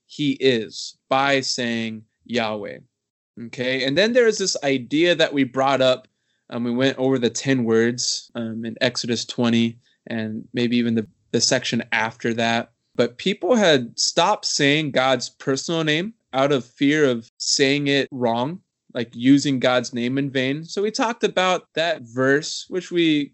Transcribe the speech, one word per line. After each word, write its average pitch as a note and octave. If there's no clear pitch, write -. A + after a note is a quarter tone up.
he D3
is A#2
by C3+
saying A2+
Yahweh. G#2+
Okay, B2+
and C#3
then A3
there A#3
is G#3+
this F#3
idea C#3
that D#3
we C#3
brought C3
up. B2+
Um, A#2+
we A#2+
went C3
over C3
the A#2+
ten C3
words, A2+
um, A2+
in A2+
Exodus A#2+
twenty A#2
and A2
maybe A#2+
even A#2
the, A2
the A#2+
section B2
after A2+
that. A#2
But A#2+
people B3
had D3+
stopped -
saying C#3+
God's C3
personal D#3+
name D#3+
out C#3
of B2+
fear D3
of A#2
saying C#3+
it C#3
wrong, B2
like A#2+
using C3+
God's B2+
name B2
in C#3
vain. C3+
So G3
we G#3+
talked A#3
about F#3
that D#3
verse, C3
which F3+
we D#3